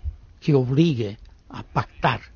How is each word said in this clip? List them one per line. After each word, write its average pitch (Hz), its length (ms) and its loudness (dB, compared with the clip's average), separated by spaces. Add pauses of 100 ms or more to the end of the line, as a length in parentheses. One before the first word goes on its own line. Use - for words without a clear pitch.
(380)
que - 140 0
obligue 127 640 2 (320)
a - 140 -14
pactar - 580 -4 (140)